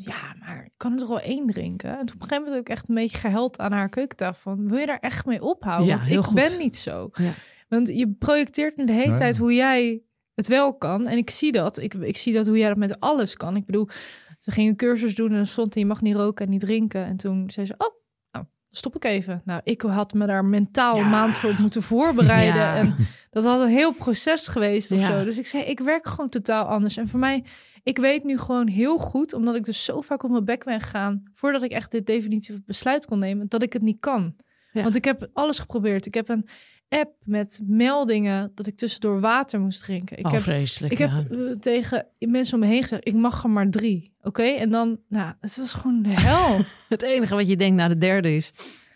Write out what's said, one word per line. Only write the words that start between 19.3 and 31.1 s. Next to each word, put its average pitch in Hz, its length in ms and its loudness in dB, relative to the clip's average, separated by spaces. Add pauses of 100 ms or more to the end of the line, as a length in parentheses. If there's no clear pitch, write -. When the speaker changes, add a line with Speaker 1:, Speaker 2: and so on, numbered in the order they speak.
Speaker 1:
Nou, 175 200 -4
ik 233 180 -2
had 202 320 0
me 208 120 2
daar 196 180 2
mentaal 208 520 4
een 208 80 4
Speaker 2:
Ja. 208 40 4
Speaker 1:
maand 214 300 4
voor 208 200 0
moeten 208 240 2
voorbereiden. 226 800 6
Speaker 2:
Ja. 160 160 2
Speaker 1:
En 208 180 4 (360)
dat 220 140 0
had 247 160 4
een 254 80 4
heel 285 240 6
proces 311 540 0
geweest 208 460 0
of 190 80 4
Speaker 2:
Ja. 190 180 2
Speaker 1:
zo. 196 60 0
Dus 220 140 -4
ik 254 80 -4
zei: 277 180 -4
"Ik 269 160 -4
werk 311 260 0
gewoon 285 220 -4
totaal 220 360 -2
anders." 208 320 0
En 220 120 -4
voor 247 120 -2
mij, 262 240 0 (380)
ik - 160 -2
weet 277 260 2
nu 269 140 0
gewoon 247 300 0
heel 240 300 2
goed, 294 340 -2
omdat 233 220 0
ik 226 100 -2
dus 214 200 -4
zo - 160 -4
vaak 277 220 -6
op 254 80 -2
mijn 240 140 2
bek 240 200 -4
ben 233 160 -4
gegaan 202 420 -4 (100)